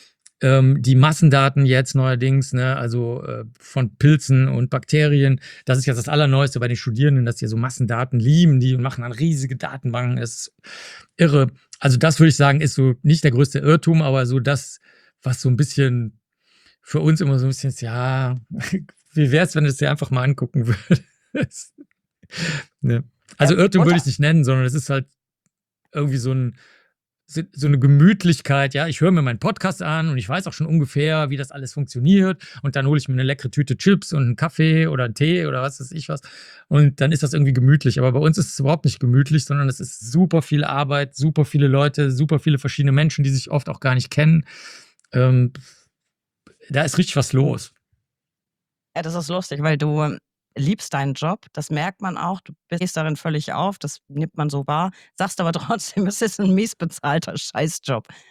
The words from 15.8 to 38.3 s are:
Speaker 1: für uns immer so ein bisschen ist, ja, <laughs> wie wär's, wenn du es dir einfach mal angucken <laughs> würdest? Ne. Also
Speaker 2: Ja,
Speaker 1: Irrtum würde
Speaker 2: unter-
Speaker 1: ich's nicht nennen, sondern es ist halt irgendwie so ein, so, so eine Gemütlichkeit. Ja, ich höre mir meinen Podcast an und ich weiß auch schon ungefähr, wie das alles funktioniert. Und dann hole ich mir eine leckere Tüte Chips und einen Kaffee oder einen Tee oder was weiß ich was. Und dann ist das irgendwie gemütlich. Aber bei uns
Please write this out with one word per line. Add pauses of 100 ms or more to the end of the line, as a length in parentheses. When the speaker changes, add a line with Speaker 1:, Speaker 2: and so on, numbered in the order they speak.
Speaker 1:
für
uns
immer
so
ein
bisschen
ist,
ja, (140)
<laughs>
wie
wär's,
wenn
du
es
dir
einfach
mal
angucken
<laughs>
würdest? (1080)
Ne. (360)
Also
Speaker 2:
Ja,
Speaker 1:
Irrtum
würde
Speaker 2:
unter-
Speaker 1:
ich's
nicht
nennen,
sondern
es
ist
halt (840)
irgendwie
so
ein, (720)
so, (120)
so
eine
Gemütlichkeit.
Ja,
ich
höre
mir
meinen
Podcast
an
und
ich
weiß
auch
schon
ungefähr,
wie
das
alles
funktioniert. (200)
Und
dann
hole
ich
mir
eine
leckere
Tüte
Chips
und
einen
Kaffee
oder
einen
Tee
oder
was
weiß
ich
was. (460)
Und
dann
ist
das
irgendwie
gemütlich.
Aber
bei
uns